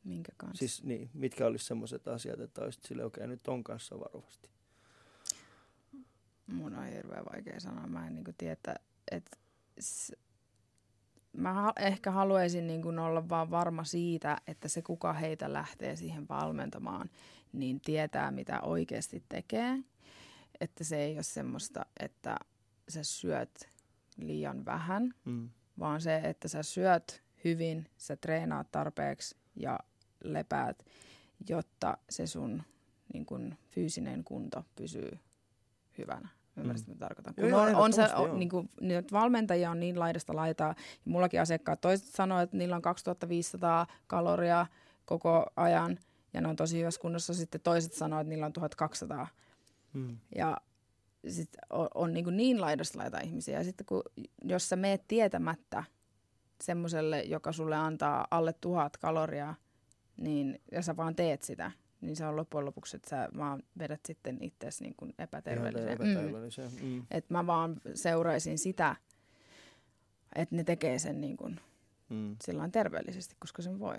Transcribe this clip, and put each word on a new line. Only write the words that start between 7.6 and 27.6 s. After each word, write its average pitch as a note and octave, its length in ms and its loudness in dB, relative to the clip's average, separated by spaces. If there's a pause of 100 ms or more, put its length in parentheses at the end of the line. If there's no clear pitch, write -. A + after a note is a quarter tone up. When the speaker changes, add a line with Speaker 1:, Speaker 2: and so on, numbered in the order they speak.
Speaker 1:
Mä E2 200 -8
en - 80 -8
niinku - 220 -8
tiedä, D#2+ 160 -6
että, - 220 -8 (360)
et - 260 -10 (420)
s-, - 340 -8 (1200)
mä F#3 200 -2
ha-, G3+ 260 2
ehkä G3 320 2
haluaisin F#3 560 4
niinku E3 220 -2
olla E3 400 0
vaan E3 220 2
varma E3+ 320 2
siitä, E3 540 0 (100)
että - 200 -10
se, E3 140 -2
kuka E3 320 -2
heitä D#3 400 -2
lähtee D3 420 -6
siihen D#3+ 340 -8
valmentamaan, C#3+ 800 -4 (440)
niin C3+ 280 -4
tietää, D3+ 500 -2
mitä - 300 -4
oikeasti E3 680 -4
tekee. A#3 480 -2 (840)
Että E3+ 240 -6
se D#3 140 -2
ei D3 200 0
oo D#3+ 60 -6
semmoista, - 600 -6 (140)
että - 380 -6 (520)
sä D#3 140 -6
syöt - 680 -4 (480)
liian D3+ 480 -4
vähän, F#3+ 480 -2 (120)
Speaker 2:
Mm. A#2+ 240 -4 (300)
Speaker 1:
vaan D#3 220 0
se, D#3+ 160 2
että D#3+ 300 -2
sä D3+ 160 -4
syöt F3+ 600 4 (200)
hyvin, E3 440 0 (100)